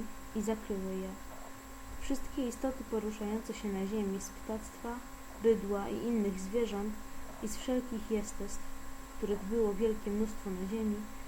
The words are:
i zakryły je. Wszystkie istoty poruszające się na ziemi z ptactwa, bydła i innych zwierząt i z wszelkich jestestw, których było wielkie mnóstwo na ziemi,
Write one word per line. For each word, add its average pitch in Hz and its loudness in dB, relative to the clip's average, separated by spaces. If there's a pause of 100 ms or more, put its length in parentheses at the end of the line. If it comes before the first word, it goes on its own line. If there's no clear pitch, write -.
(360)
i 220 2
zakryły 196 0
je. 190 -2 (920)
Wszystkie - 0
istoty 262 0
poruszające 214 0
się - -2
na 196 2
ziemi 196 0
z - -6
ptactwa, 220 -6 (480)
bydła 202 6
i 214 0
innych 208 2
zwierząt 208 2 (500)
i 220 -2
z 214 -2
wszelkich 247 0
jestestw, 202 0 (540)
których 208 0
było 208 4
wielkie 214 4
mnóstwo 214 0
na 185 0
ziemi, 220 2 (320)